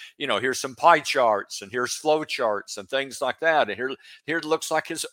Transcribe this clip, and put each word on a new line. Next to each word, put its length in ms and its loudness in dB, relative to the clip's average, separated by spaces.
you 100 -6
know, 120 2
here's 200 -2
some 160 -6
pie 260 6
charts, 600 0
and 100 -16
here's 240 -2
flow 280 0
charts 540 -4
and 120 -14
things 320 -4
like 200 -4
that, 280 4
and 80 -6
here, 180 -4
here 140 -2
it 60 -10
looks 260 0
like 160 0
his 260 -6